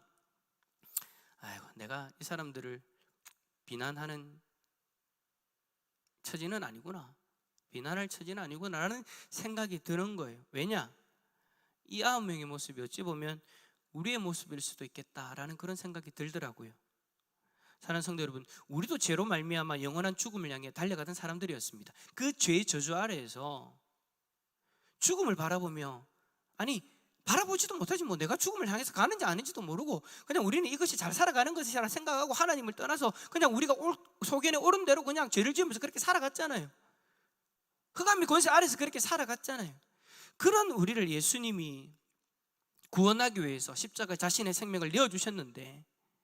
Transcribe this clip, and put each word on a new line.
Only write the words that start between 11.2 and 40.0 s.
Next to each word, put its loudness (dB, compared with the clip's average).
이 -6
아홉 2
명의 -4
모습이 -8
어찌 -8
보면 -4
우리의 -4
모습일 -6
수도 -8
있겠다라는 -12
그런 -8
생각이 -12
들더라고요. -10
사랑하는 0
성도 -4
여러분, -6
우리도 -2
죄로 2
말미암아 -2
영원한 -2
죽음을 -6
향해 -10
달려가던 -4
사람들이었습니다. -8
그 0
죄의 4
저주 -2
아래에서 -6
죽음을 2
바라보며, -4
아니, -2
바라보지도 2
못하지 -2
뭐, -2
내가 0
죽음을 -2
향해서 -2
가는지 2
아닌지도 -2
모르고 -2
그냥 2
우리는 4
이것이 0
잘 -2
살아가는 4
것이라 -2
생각하고 0
하나님을 2
떠나서 0
그냥 6
우리가 4
올-, 2
소견에 4
옳은 6
대로 6
그냥 0
죄를 4
지으면서 2
그렇게 -4
살아갔잖아요. 0
흑암의 6
권세 8
아래서 8
그렇게 0
살아갔잖아요. -2